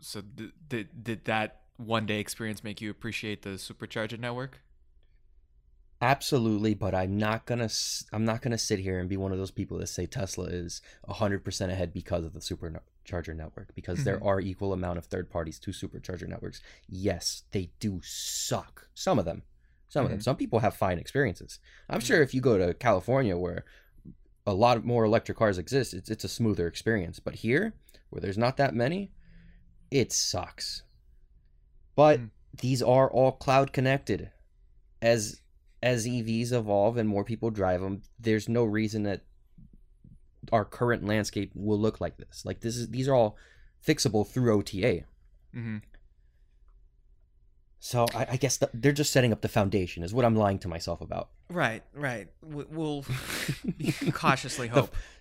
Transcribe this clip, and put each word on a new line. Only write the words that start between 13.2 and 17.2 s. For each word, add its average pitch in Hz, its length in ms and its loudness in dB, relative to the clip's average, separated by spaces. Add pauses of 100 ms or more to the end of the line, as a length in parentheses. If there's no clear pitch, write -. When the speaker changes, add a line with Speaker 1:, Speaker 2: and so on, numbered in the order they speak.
Speaker 2:
network, - 380 -12
because - 300 -4
there 98 140 2
Speaker 1:
Mm-hmm. - 100 -4
Speaker 2:
are 98 140 4
equal 98 320 -2
amount 87 260 -2
of 82 60 -10
third 92 260 -6
parties 80 280 -4
to - 120 -8
supercharger 90 560 -8
networks. 90 340 -10 (260)
Yes, 92 640 -4